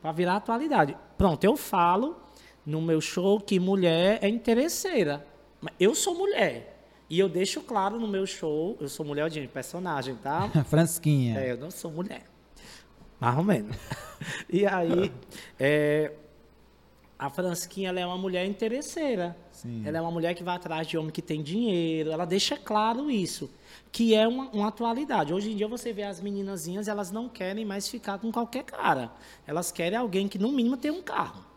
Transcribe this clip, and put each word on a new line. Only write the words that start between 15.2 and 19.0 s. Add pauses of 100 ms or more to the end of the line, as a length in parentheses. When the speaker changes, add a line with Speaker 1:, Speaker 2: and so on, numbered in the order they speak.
Speaker 1:
é, (1040)
a
Fransquinha,
ela
é
uma
mulher
interesseira. (160)